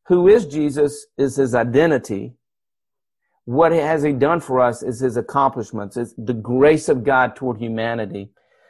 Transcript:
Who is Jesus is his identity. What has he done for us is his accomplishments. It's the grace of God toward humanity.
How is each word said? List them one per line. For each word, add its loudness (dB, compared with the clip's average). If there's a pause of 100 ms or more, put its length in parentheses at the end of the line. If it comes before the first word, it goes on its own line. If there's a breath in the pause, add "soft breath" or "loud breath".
Who 4
is 6
Jesus -2 (120)
is 0
his 0
identity. 0 (1080)
What 2
has 0
he 0
done 0
for -2
us 0
is -6
his -2
accomplishments. -4
It's -8
the -6
grace 2
of 0
God 0
toward -6
humanity. -6 (380)